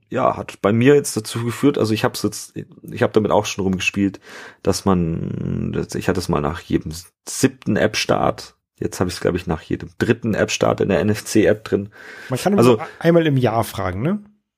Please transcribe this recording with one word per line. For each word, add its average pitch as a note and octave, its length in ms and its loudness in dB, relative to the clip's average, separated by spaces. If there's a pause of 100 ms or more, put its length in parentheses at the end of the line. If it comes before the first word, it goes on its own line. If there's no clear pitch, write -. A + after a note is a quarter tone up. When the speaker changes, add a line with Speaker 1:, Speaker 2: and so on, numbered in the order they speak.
Speaker 1:
ja, B2 280 0
hat - 260 -12
bei G2+ 100 4
mir A#2+ 220 6
jetzt C#3+ 220 2
dazu A2+ 280 -6
geführt, C#3 340 0
also A2 140 2
ich G#2+ 120 0
hab's B2 180 -2
jetzt, - 320 -6 (280)
ich - 200 -6
hab A#2 100 0
damit G#2 200 2
auch G#2 120 4
schon - 200 -4
rumgespielt, F#2+ 560 0 (420)
dass - 220 0
man, E2+ 1080 -2
ich - 140 -6
hatte F#2 120 2
es - 80 -6
mal D#2+ 120 0
nach D2+ 200 -4
jedem - 320 -2 (360)
siebten - 480 -2
App-Start, - 800 -2 (220)
jetzt - 220 -4
hab F#2 80 0
ich's, - 120 -8
glaub F2+ 160 0
ich, F2+ 100 -6
nach E2 160 -4
jedem F2 360 -8
dritten A2+ 360 0
App-Start - 460 0
in G2+ 100 0
der F2+ 100 2
N-F-C-App G#2+ 640 2
drin. G2+ 260 -4 (380)
Speaker 2:
Man B2+ 100 -4
kann G3 200 0
Speaker 1:
Also A#2+ 180 8
Speaker 2:
nur - 100 -6 (120)
einmal E3+ 280 4
im C#3+ 100 2
Jahr A#2 280 2
fragen, F#2+ 380 -6
ne? G3+ 200 -2 (360)